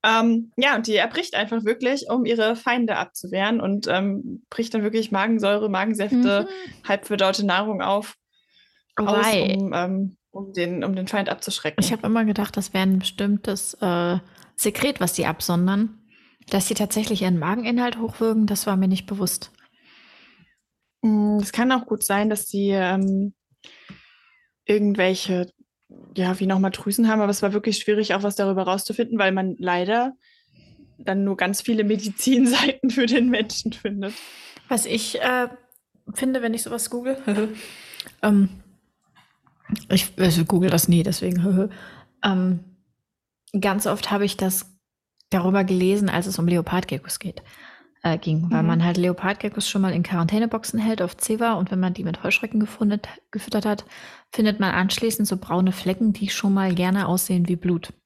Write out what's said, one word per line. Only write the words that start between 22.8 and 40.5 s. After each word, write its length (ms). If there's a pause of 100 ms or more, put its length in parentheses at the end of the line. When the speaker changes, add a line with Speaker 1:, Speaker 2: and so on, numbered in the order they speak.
Speaker 1:
irgendwelche, 840 (680)
ja, 240
wie 80
nochmal 240
Drüsen 380
haben, 120
aber 100
es 100
war 120
wirklich 240
schwierig, 360
auch 100
was 120
darüber 280
rauszufinden, 560
weil 120
man 280
leider 540 (840)
dann 260
nur 140
ganz 240
viele 220
Medizinseiten 1040
für 160
den 240
Menschen 440
findet. 400 (560)
Speaker 2:
Was 160
ich, 360
äh, 280 (640)
finde, 280
wenn 120
ich 100
sowas 260
google, 360
<laughs> 300 (640)
ähm, 280 (1400)
ich, 280
also 280
google 240